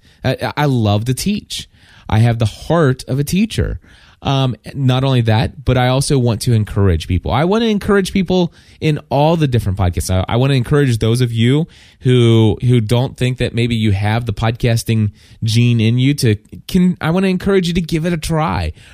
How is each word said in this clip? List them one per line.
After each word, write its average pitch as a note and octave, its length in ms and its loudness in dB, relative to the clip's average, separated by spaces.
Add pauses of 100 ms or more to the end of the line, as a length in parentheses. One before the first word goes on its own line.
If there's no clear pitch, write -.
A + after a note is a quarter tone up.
(220)
I, B2 340 -4
I D3 100 0
love A2 400 0
to C3 80 0
teach. - 540 -6 (400)
I A2 100 2
have A#2 200 2
the A2 80 0
heart D3 640 0
of B2+ 100 -4
a C#3+ 60 -2
teacher. F#3 560 -4 (400)
Um, C3+ 360 -2 (180)
not C3 300 0
only C3+ 160 2
that, A#2 440 0
but B2+ 140 2
I B2+ 100 2
also C3+ 300 0
want A#2+ 240 0
to B2+ 100 0
encourage G2 540 0
people. F2 240 -2
I B2 140 0
want G3+ 180 0
to A#3 60 0
encourage G3+ 440 0
people F#3 400 0 (280)
in D#3 180 0 (120)
all D3 260 2
the D#3 100 2
different G#2+ 320 0
podcasts. F2+ 340 -2
I, F#2 160 0
I - 100 -2
want C3+ 120 2
to C#3 60 2
encourage C3 420 2
those A2+ 220 0
of B2 100 0
you B2 380 0 (320)
who, A#2 600 4
who B2 200 2
don't A#2+ 360 -2
think B2+ 220 -4
that - 160 -4
maybe A#2 220 0
you A2 160 0
have G#2+ 340 -2
the A2+ 60 -4
podcasting A2+ 800 -2 (320)
gene A#2 360 2
in A2+ 180 2
you C3+ 160 2
to, A#2+ 200 0 (320)
can, F3+ 340 2
I D#3 100 -2
want F#3+ 160 0
to F#3+ 40 0
encourage F#3 380 0
you F3 60 -2
to E3 60 -2
give D#3+ 260 -2
it F3+ 60 -2
a F3 60 -2
try. D#3 540 -2 (220)